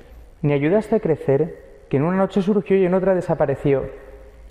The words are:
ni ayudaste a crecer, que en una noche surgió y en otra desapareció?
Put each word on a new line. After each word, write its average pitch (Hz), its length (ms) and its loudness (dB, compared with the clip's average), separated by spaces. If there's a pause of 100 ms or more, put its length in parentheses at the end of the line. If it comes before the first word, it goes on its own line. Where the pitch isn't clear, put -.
(420)
ni 147 100 2
ayudaste 175 440 0
a 214 40 0
crecer, 151 680 -2 (180)
que 143 80 0
en 139 80 2
una 180 120 0
noche 190 260 0
surgió 196 340 0
y 190 80 4
en 175 100 2
otra 190 200 2
desapareció? 143 960 -2 (400)